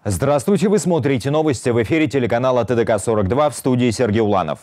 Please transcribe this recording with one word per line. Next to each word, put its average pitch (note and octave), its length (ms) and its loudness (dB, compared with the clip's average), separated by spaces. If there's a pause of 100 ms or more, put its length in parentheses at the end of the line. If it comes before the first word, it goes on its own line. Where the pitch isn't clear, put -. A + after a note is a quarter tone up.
(120)
Здравствуйте, C#3+ 560 0
вы G3 120 2
смотрите C#3 500 0
новости. D3+ 400 0
В A#2 140 2
эфире D#3 240 0
телеканала B2 560 0
Т B2 100 -2
Д A#2 100 2
К A2 140 0
сорок G#2+ 300 0
два, D3 200 2
в C3+ 60 -4
студии B2 380 0
Сергей A2 280 0
Уланов. F#2 420 0